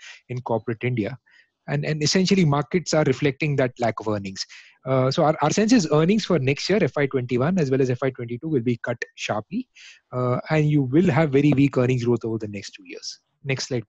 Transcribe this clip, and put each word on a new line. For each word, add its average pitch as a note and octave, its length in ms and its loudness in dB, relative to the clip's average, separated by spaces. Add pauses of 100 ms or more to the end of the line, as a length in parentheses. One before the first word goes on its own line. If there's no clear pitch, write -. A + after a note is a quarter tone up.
(280)
in B2 140 -8
corporate A#2 420 -4
India. B2 340 -2 (520)
And, D3 140 -2
and D3+ 180 -4
essentially, F#3+ 440 2
markets D3 480 0
are D#3 100 4
reflecting C#3 540 0
that B2+ 200 0
lack A#2 220 -2
of - 80 -8
earnings. G2 380 -4 (400)
Uh, C3 260 2
so D#3 140 2
our, D#3 160 2
our D3 80 2
sense G#3 240 2
is G#3+ 180 4
earnings E3 320 2
for E3+ 160 0
next C3+ 300 -2
year, G3+ 120 2
F C#3+ 140 0
Y C#3+ 120 0
twenty-one, C3 520 0
as C#3+ 100 0
well C3 120 2
as B2+ 80 2
F B2+ 120 -2
Y C3+ 80 0
twenty-two, A#2+ 380 -8
will D3+ 140 0
be A#2 160 0
cut A#2+ 200 -6 (180)
sharply. A#2+ 520 -6 (460)
Uh, B2+ 260 0 (100)
and D#3 200 2
you D3 140 2
will D#3 280 2
have D#3 180 2
very C#3+ 220 4
weak C#3 260 2
earnings B2 280 2
growth A#2+ 180 0
over A2+ 140 -4
the G#2+ 100 -8
next G2+ 240 -12
two F#2+ 140 -20
years. - 340 -16 (240)
Next C3+ 240 -6
slide, A#2+ 220 -6